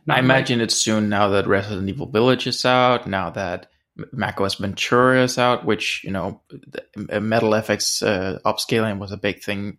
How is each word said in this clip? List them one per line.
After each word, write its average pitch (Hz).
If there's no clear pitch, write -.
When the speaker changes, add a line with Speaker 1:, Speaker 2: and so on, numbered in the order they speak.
Speaker 1:
Not 147
Speaker 2:
I 127
Speaker 1:
like -
Speaker 2:
imagine 131
it's 110
soon 107
now 101
that 98
Resident 98
Evil 131
Village 127
is -
out, 127
now 95
that 92
M-, -
macOS 98
Ventura 123
is 127
out, 123
which, -
you -
know, 95
the, -
uh, 104
Metal 110
F 107
X, -
uh, 95
upscaling 110
was 98
a 101
big 101
thing, 101